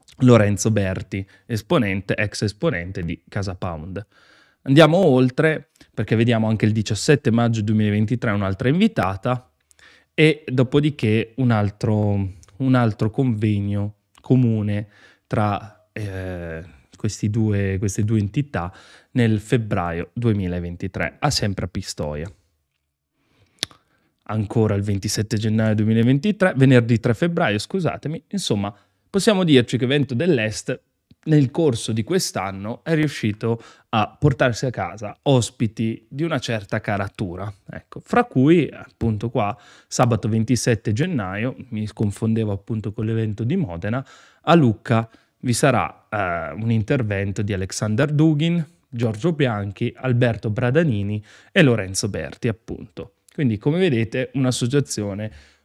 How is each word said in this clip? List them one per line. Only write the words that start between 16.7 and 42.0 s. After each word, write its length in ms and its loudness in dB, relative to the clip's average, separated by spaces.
questi 360 -4
due, 480 0
queste 260 -2
due 140 2
entità 520 -4
nel 280 2
febbraio 720 -2
duemilaventitré, 1080 -2
a 120 0
sempre 340 -2
a 40 -4
Pistoia. 600 -8
Ancora 500 0
il 80 0
ventisette 560 -2
gennaio 360 0
duemilaventitré, 800 2
venerdì 460 6
tre 140 2
febbraio, 440 0
scusatemi, 720 -6
insomma, 440 -2
possiamo 340 2
dirci 360 4
che 80 -2
Vento 260 0
dell'Est 720 -2
nel 280 4
corso 420 0
di 100 -2
quest'anno 800 -4
è 120 -2
riuscito 680 -2
a 280 0
portarsi 460 2
a 60 -2
casa 520 -8
ospiti 840 0
di 140 -8
una 160 -2
certa 420 -4
caratura, 720 -6
ecco, 300 -16
fra 240 0
cui 480 4
appunto 560 -4
qua 280 -2
sabato 420 0
ventisette 640 0
gennaio, 640 -4
mi 160 -6
confondevo 640 -2